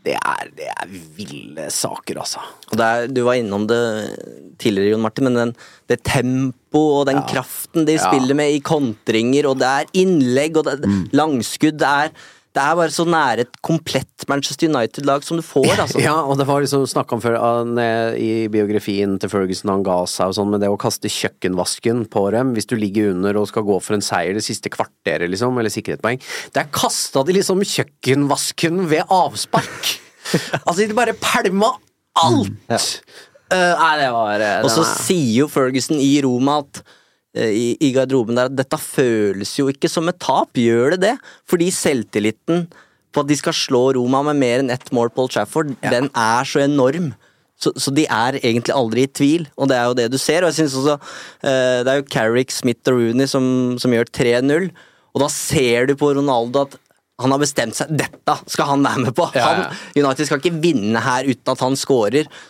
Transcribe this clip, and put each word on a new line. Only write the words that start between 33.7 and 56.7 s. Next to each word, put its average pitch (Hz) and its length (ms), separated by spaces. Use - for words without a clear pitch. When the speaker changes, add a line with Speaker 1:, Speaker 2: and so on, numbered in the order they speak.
Speaker 1:
nei, 160 120
det 135 100
var, 107 300
eh, 101 200
Speaker 2:
Og 113 80
så 151 140
Speaker 1:
den 117 60
er - 160
Speaker 2:
sier 147 320
jo 143 100
Ferguson 135 560
i 139 180
Roma 135 380
at, - 220
eh, 117 140
i, 113 200
i 139 160
garderoben 127 400
der, 123 140
at 135 80
dette 135 180
føles 107 800
jo 139 160
ikke 151 180
som 165 200
et 175 100
tap, 170 340
gjør 120 440
det - 20
det? 202 140
Fordi 175 240
selvtilliten 135 920
på 147 100
at 139 40
de 147 120
skal 165 160
slå 127 300
Roma 127 320
med 147 80
mer 127 240
enn 135 100
ett 127 220
mål 117 240
på 131 80
Old 127 80
Trafford, 147 400
Speaker 1:
Ja. 143 100
Speaker 2:
den 131 220
er 117 300
så 143 160
enorm. 139 540
Så, - 220
så 135 160
de 156 100
er 120 280
egentlig 120 320
aldri 120 280
i 135 40
tvil, 147 400
og 139 120
det 131 80
er 120 100
jo 123 60
det 120 180
du 135 60
ser. 165 260
Og 165 80
jeg 147 160
synes 135 80
også, 143 240
eh, 127 420
det 123 40
er 139 140
jo 139 100
Carrick, 120 400
Smith - 400
og 127 80
Rooney 117 320
som, 127 480
som 123 160
gjør 117 160
tre 120 300
null, 151 260
og 131 80
da 143 60
ser 127 580
du 143 80
på 147 180
Ronaldo 139 540
at - 80